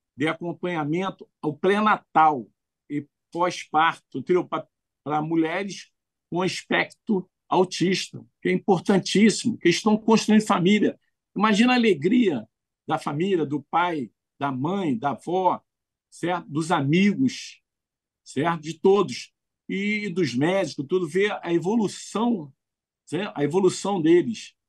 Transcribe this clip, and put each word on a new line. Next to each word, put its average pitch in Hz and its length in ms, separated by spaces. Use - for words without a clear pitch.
de 147 120
Acompanhamento 170 1000
ao 151 160
Pré-Natal 180 880
e 147 180
Pós-Parto, 165 880
entendeu? 175 280
Pra, 156 200
pra 151 200
mulheres 165 680
com 175 140
espectro - 840
autista, 170 760
que 180 80
é 185 40
importantíssimo, 185 1080
que 170 100
estão 208 280
construindo 214 500
família. 196 520
Imagina 220 360
a 254 40
alegria 190 720
da 156 120
família, 165 460
do 143 180
pai, 165 480
da 139 120
mãe, 151 460
da 139 140
avó, 175 500
certo? 175 400
Dos 156 220
amigos, 151 920
certo? 165 380
De 160 160
todos. 190 540
E 208 400
dos 160 260
médicos, 151 520
tudo, 180 200
ver 190 360
a 170 100
evolução, 196 1000
certo? 190 300
A 143 100
evolução 185 560
deles. 156 540